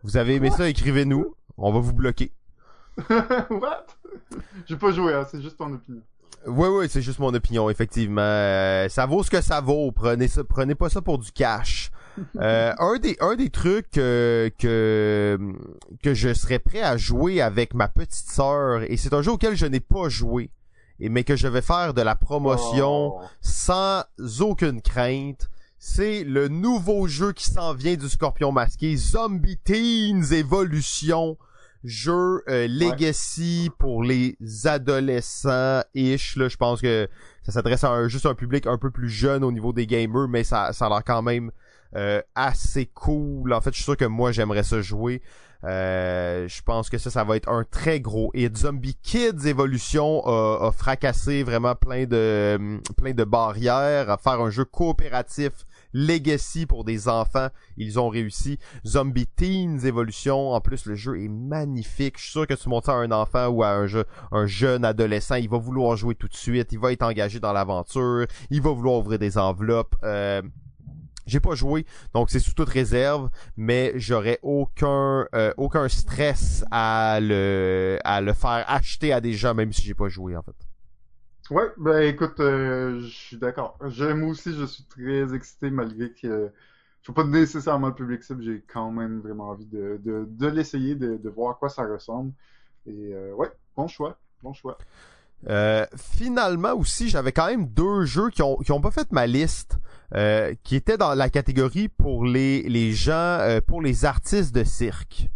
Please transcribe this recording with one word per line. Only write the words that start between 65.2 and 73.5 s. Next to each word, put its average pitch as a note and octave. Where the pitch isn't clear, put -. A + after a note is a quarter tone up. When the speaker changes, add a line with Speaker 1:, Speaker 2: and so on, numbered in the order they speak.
Speaker 1:
il A#2+
va A#2+
vouloir A#2+
jouer A2+
tout -
de -
suite, A#2+
il A2+
va B2+
être B2
engagé G#2+
dans G#2
l'aventure, G2+
il C#3+
va D3+
vouloir B2
ouvrir A2
des G2+
enveloppes. G#2+
Euh, G2+
j'ai C3
pas E3+
joué, D3
donc A#2
c'est C3+
sous -
toute D#3
réserve, C3